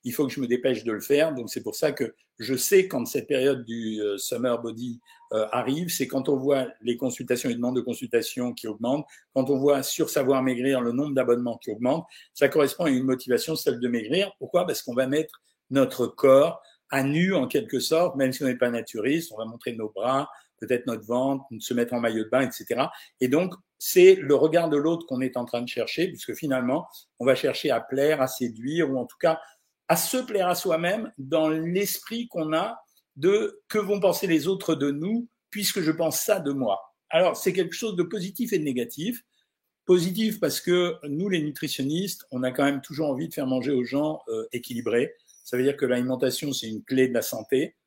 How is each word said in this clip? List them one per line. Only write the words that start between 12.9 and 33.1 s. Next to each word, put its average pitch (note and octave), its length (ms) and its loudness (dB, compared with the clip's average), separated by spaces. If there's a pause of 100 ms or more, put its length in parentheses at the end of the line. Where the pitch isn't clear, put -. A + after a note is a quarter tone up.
motivation, B2+ 520 0
celle B2 240 0
de B2 80 -2
maigrir. A#2+ 500 -2
Pourquoi ? D#3+ 300 -2
Parce - 140 -4
qu'on B2 140 -10
va C3 120 2
mettre D#3 340 -2 (280)
notre C3 380 2
corps C#3 540 6 (280)
à C3+ 140 0
nu E3 300 2
en C3+ 140 2
quelque C3+ 320 0
sorte, D#3+ 380 2
même C3 160 2
si D3 100 -6
on C3+ 40 2
n'est B2 100 0
pas B2 120 2
naturiste, A#2+ 640 -2
on G#2+ 40 -14
va A2 80 -6
montrer A#2 280 -10
nos A2 160 -8
bras, C3 400 -2 (300)
peut-être A#2+ 280 -2
notre A2+ 180 -6
ventre, C3 400 -2 (140)
se - 140 -6
mettre A#2+ 200 0
en A#2+ 60 -2
maillot A2 240 0
de A2 60 -6
bain, C3 180 2
et A#2 40 -6
cetera. - 400 -4 (280)
Et B2+ 80 2
donc, F3 260 2 (260)
c'est F#3 360 10
le D3 180 2
regard D#3+ 360 4
de D3 80 2
l'autre E3 280 0
qu'on B2+ 160 -4
est B2+ 160 -4
en A#2+ 80 -2
train A#2+ 160 -4
de B2 60 -6
chercher, B2 400 -2
puisque - 260 -8
finalement, C3+ 540 -2 (320)
on B2 60 -4
va C3 100 6
chercher C#3 340 -2
à A#2 100 2
plaire, C#3 420 0
à C3 60 2
séduire, C3 600 -2
ou C3+ 80 -2
en A#2+ 80 -4
tout - 140 -20
cas, D#3+ 200 2 (480)
à - 80 2
se E3+ 220 -2
plaire G#3 300 0
à F3 80 2
soi-même F3 640 -2
dans D#3 300 2
l'esprit F#3+ 800 -2
qu'on D#3 260 -4
a F#3+ 260 -2 (380)